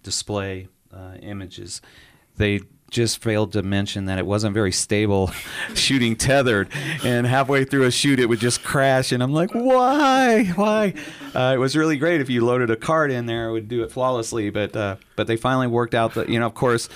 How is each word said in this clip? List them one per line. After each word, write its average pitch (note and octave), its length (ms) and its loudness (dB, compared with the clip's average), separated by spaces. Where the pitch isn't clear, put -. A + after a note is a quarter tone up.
display, G2 640 -6
uh, F#2 280 -18
images. G2 600 -14
They G2+ 240 0
just A#2 300 -2
failed G#2+ 300 0
to G#2 100 -2
mention G2+ 440 -2
that F#2+ 140 -2
it F2 60 -2
wasn't G#2 280 0
very G2+ 180 0
stable G2+ 600 0
<laughs> - 200 -8
shooting B2 420 0
tethered, A#2+ 540 2
and A#2+ 240 0
halfway C3+ 380 2
through C3+ 180 2
a B2 80 4
shoot C3+ 280 2
it A#2+ 100 4
would A#2 100 0
just A#2+ 240 0
crash, C3+ 480 2
and B2+ 100 0
I'm C3 120 0
like, E3 200 0
"Why? B3+ 920 4
Why?" G#3+ 380 2
Uh, B2+ 220 2
it - 20 2
was C3 180 2
really D#3 220 2
great D#3+ 240 2
if B2+ 80 -4
you A#2+ 160 2
loaded B2 240 2
a A2+ 80 2
card D#3+ 340 0
in A#2+ 140 -2
there, A#2 240 -4
it - 20 -6
would A2 160 -4
do A#2 160 -2
it A2+ 80 -8
flawlessly, A#2+ 580 -2
but, G2+ 280 -4
uh, G2+ 180 -4
but G#2 100 -2
they A#2 80 0
finally B2+ 320 0
worked A#2 280 0
out A2+ 180 0
the, A#2 180 -4
you A#2 80 2
know, A#2 60 0
of A2 80 -4
course, A#2+ 420 0